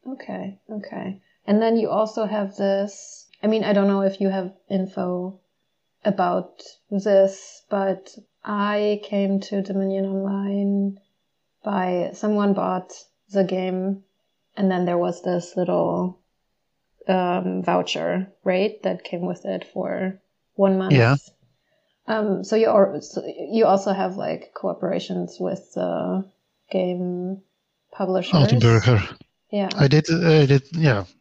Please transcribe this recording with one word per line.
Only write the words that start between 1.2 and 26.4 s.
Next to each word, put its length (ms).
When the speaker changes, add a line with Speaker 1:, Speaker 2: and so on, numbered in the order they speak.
Speaker 1:
And 140
then 160
you 120
also 360
have 300
this, 720
I 40
mean, 160
I 100
don't 140
know 140
if 200
you 80
have 240
info 720
about 580
this, 800
but 460
I 600
came 380
to 200
Dominion 440
Online 920
by, 500
someone 400
bought 400
the 120
game, 600
and 160
then 140
there 120
was 260
this 340
little, 600
um, 560
voucher, 640
right, 400
that 200
came 220
with 200
it 280
for 460
one 220
month. 160
Speaker 2:
Yeah. 220
Speaker 1:
Um, 360
so 120
you 120
al-, 340
so 200
you 140
also 280
have, 220
like, 400
cooperations 840
with 340
the 520